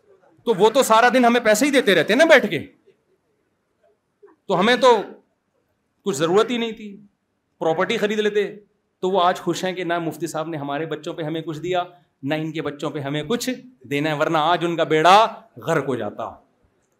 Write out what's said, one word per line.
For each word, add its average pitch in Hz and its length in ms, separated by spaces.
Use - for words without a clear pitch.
तो 226 80
वो 202 160
तो 247 140
सारा 233 260
दिन 240 160
हमें 240 180
पैसे 214 220
ही 294 60
देते 233 220
रहते 165 200
हैं 247 40
ना 320 80
बैठ 302 200
के, 151 140
तो 196 40
हमें 220 260
तो 240 180
कुछ 190 100
ज़रूरत 180 340
ही 240 80
नहीं 233 160
थी, 208 360
प्रॉपर्टी 180 360
ख़रीद 208 220
लेते। 208 240
तो 185 60
वो 190 100
आज 180 200
खुश 170 260
हैं 185 100
कि 180 100
ना 170 140
मुफ्ती 160 280
साहब 160 220
ने 160 80
हमारे 143 280
बच्चों 151 280
पे 165 100
हमें 160 200
कुछ 160 140
दिया, 175 280
ना 151 100
इनके 156 260
बच्चों 143 300
पे 151 80
हमें 147 280
कुछ 240 220
देना 143 220
है, 151 80
वरना 156 220
आज 165 260
उनका 165 200
बेड़ा 170 400
गर्क 143 260
हो 131 100
जाता, 107 520